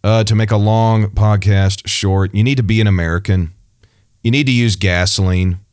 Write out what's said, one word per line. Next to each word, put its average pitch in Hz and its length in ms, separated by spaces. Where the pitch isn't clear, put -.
Uh, 110 200
to 107 100
make 107 160
a 110 80
long 110 540
podcast 98 760
short, 95 460
you 101 100
need 135 140
to 127 60
be 110 180
an 107 60
American. 90 640
You 117 80
need 139 160
to 135 40
use 117 240
gasoline. 92 840